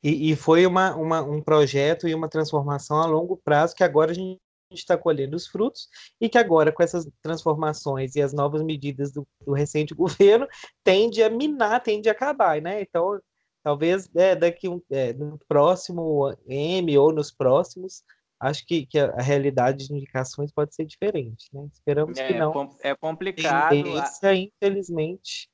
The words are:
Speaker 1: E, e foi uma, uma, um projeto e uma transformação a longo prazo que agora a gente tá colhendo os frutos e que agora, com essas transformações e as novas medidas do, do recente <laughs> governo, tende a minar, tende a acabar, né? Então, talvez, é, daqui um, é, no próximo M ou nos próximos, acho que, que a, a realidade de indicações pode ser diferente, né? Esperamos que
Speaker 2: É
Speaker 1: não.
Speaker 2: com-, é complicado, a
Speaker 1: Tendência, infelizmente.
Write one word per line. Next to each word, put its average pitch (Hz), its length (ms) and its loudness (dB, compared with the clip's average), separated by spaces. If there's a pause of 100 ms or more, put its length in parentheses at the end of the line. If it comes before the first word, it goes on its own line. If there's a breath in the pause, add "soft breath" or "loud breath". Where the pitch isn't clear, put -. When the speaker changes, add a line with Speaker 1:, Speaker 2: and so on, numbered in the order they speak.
Speaker 1:
E, 156 300 0
e - 20 2
foi 165 320 4
uma, 185 300 2
uma, 160 260 -2
um 147 180 -4
projeto 151 680 2
e 156 80 -2
uma 160 120 -6
transformação 151 720 -2
a 165 60 2
longo 170 300 -2
prazo 151 400 0
que 185 80 2
agora 156 260 2
a 170 40 -4
gente 185 260 -10 (440)
tá 175 140 0
colhendo 147 380 -2
os 175 100 -10
frutos - 420 -6 (320 loud breath)
e 226 80 0
que 226 80 0
agora, 165 360 4
com 165 100 0
essas 170 260 -2 (140)
transformações 151 920 -4
e 147 40 0
as 139 120 0
novas 147 280 -2
medidas 143 520 -6
do, 143 120 -10 (220)
do 143 60 -4
recente 151 420 -2
<laughs> - 0 -
governo, 202 540 4 (340 loud breath)
tende 208 400 4
a 220 80 4
minar, 247 500 0
tende 214 280 -2
a 214 40 2
acabar, 220 480 0
né? 196 220 -6
Então, 185 380 -2 (420)
talvez, 160 540 0
é, 185 180 6
daqui 170 340 0
um, 175 220 -8
é, 131 220 -2
no 147 340 -10
próximo 156 960 0
M 151 540 0
ou 151 140 6
nos 151 180 -4
próximos, 147 720 -2 (380 soft breath)
acho 143 260 -4
que, 160 180 -2
que 151 140 -2
a, 139 140 2
a 123 100 -6
realidade 135 640 0
de 143 80 -8
indicações 139 560 -8
pode 151 240 -4
ser 160 100 -8
diferente, 151 680 -8
né? 139 200 -16
Esperamos 147 460 -4
que 131 60 -6
Speaker 2:
É 131 160 -2
Speaker 1:
não. 156 100 0
Speaker 2:
com-, 139 300 -8
é 139 120 -2
complicado, 160 760 -2
a - 20 2
Speaker 1:
Tendência, 143 680 2
infelizmente. 185 1200 -4